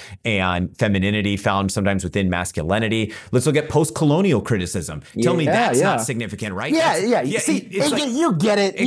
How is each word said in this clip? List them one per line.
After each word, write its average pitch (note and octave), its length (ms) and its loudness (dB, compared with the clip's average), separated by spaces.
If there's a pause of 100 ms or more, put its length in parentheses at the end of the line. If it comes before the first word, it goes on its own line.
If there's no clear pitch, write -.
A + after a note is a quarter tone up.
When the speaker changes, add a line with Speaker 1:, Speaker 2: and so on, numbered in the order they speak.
(240)
Speaker 1:
and F#2 540 0
femininity G2+ 580 2
found G2 380 0
sometimes G2 280 0
within F#2 280 0
masculinity. G2+ 840 -2 (220)
Let's B2+ 120 2
look D3+ 120 2
at D3 100 0
post-colonial D#3 720 2
criticism. E2+ 600 -4 (200)
Tell B2 140 4
me D#3+ 80 0
Speaker 2:
Yeah, D3 80 2
Speaker 1:
that's F#3 300 2
not F#3 180 2
Speaker 2:
yeah. A2+ 60 -4
Speaker 1:
significant, A2 500 -6
right? A#2 180 -4
Speaker 2:
Yeah, D#4+ 200 2
Speaker 1:
That's, F#3 120 0
Speaker 2:
yeah. A3+ 180 2
You D#3 100 -2
Speaker 1:
yeah, G#3+ 60 -2
Speaker 2:
see, D4 180 0
Speaker 1:
it's G#3 340 -2
like D4 160 0
Speaker 2:
you C4 300 0
get G#3 200 2
it. G3 220 0
You B3 80 2